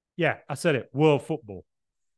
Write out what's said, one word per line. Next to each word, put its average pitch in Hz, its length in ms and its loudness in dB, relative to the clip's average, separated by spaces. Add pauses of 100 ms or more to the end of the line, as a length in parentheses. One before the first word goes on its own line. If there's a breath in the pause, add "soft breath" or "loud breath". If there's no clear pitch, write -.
(160)
Yeah, 151 200 0 (120)
I - 60 -8
said 151 220 0
it, 110 160 -6
world 143 300 4
football. 104 420 -10 (540)